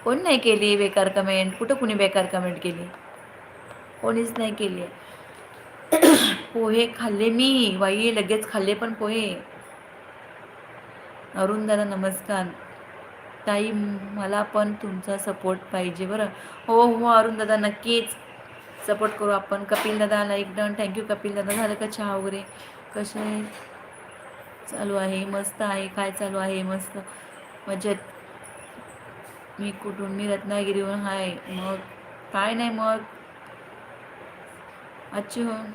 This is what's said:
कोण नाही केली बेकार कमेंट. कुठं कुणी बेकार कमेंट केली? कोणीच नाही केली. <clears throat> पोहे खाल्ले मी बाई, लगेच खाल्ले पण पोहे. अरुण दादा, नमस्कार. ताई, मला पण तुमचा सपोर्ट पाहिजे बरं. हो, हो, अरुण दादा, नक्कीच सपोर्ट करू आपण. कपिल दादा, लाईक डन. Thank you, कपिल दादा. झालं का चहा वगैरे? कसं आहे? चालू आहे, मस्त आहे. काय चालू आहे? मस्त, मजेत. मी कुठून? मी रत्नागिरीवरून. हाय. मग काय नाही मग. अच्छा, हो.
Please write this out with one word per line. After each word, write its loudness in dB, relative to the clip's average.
कोण 4
नाही 4
केली 6
बेकार 4
कमेंट. 2
कुठं 2
कुणी 0
बेकार 4
कमेंट -2
केली? -4
कोणीच 2
नाही 0
केली. -2
<clears throat> 10
पोहे 4
खाल्ले 2
मी 4
बाई, 4
लगेच 2
खाल्ले 2
पण -2
पोहे. 0
अरुण 2
दादा, 4
नमस्कार. -2
ताई, 2
मला 0
पण 2
तुमचा -4
सपोर्ट -2
पाहिजे -4
बरं. 0
हो, 10
हो, 8
अरुण 8
दादा, 4
नक्कीच 2
सपोर्ट 2
करू 0
आपण. 0
कपिल 2
दादा, 4
लाईक 0
डन. 0
Thank -2
you, -4
कपिल -2
दादा. 0
झालं 2
का -4
चहा -2
वगैरे? -4
कसं -6
आहे? -2
चालू -2
आहे, 0
मस्त -4
आहे. -2
काय -2
चालू -4
आहे? -2
मस्त, -6
मजेत. 0
मी -4
कुठून? -8
मी -4
रत्नागिरीवरून. 0
हाय. -2
मग -4
काय 0
नाही 0
मग. 0
अच्छा, -4
हो. -2